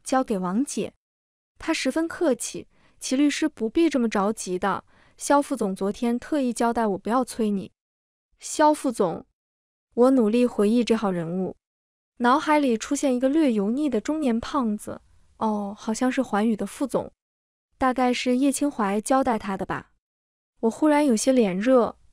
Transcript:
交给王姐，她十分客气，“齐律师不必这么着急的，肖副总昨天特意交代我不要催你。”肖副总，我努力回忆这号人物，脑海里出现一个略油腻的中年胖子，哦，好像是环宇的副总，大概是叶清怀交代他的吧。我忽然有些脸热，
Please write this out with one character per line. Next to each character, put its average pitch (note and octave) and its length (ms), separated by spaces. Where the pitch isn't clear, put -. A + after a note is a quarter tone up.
交 C4 200
给 A3+ 140
王 F#3 260
姐， - 300
她 - 160
十 C4 180
分 E4 160
客 D#4 280
气 - 320
，“齐 - 160
律 C#4+ 140
师 D4+ 200
不 - 180
必 E4 220
这 C#4+ 100
么 A#3 80
着 G#3+ 240
急 F#3 280
的， F#3+ 240
肖 C#4+ 240
副 C#4+ 140
总 G3 200
昨 G3 160
天 A#3+ 280
特 - 200
意 B3 140
交 A#3 180
代 A#3 140
我 G3 120
不 - 120
要 B3 160
催 A3 240
你。” G3 220
肖 D4+ 340
副 D4 180
总， F#3 340
我 B3 160
努 B3 180
力 A#3+ 160
回 G#3 240
忆 A#3+ 140
这 A3+ 120
号 G#3+ 140
人 E3+ 180
物， F#3 180
脑 A#3+ 200
海 D4+ 220
里 B3+ 180
出 - 180
现 C4+ 200
一 B3 40
个 C4 80
略 C#4+ 240
油 G#3 200
腻 C#4+ 180
的 A#3 100
中 D4+ 200
年 A#3+ 200
胖 A#3 380
子， - 240
哦， G#3 400
好 - 140
像 B3+ 200
是 C4 100
环 A3 260
宇 A3+ 80
的 G3 120
副 - 180
总， - 260
大 C4 120
概 B3 220
是 B3 240
叶 C4+ 140
清 C#4+ 180
怀 G#3 320
交 C4 220
代 A#3+ 160
他 G3+ 180
的 F#3+ 80
吧。 - 260
我 A3+ 80
忽 C4 180
然 D4 180
有 B3 100
些 C4 180
脸 G3+ 240
热， A#3 400